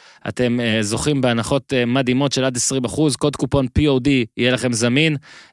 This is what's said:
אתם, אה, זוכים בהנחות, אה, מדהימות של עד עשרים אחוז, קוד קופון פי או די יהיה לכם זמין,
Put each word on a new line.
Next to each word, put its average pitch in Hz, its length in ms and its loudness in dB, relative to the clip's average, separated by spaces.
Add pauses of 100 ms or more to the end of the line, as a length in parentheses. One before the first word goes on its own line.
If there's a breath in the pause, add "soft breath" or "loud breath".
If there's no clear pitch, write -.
(280 loud breath)
אתם, 120 320 0
אה, 113 220 0
זוכים 127 400 -2
בהנחות, 123 520 0
אה, 123 120 2
מדהימות 127 460 0
של 131 120 -2
עד 131 140 -2
עשרים 127 280 -2
אחוז, 143 300 0
קוד 147 200 -2
קופון 135 380 0
פי 151 140 2
או 131 120 4
די 127 260 2 (120)
יהיה 120 140 2
לכם 123 220 0
זמין, 131 420 2 (380 loud breath)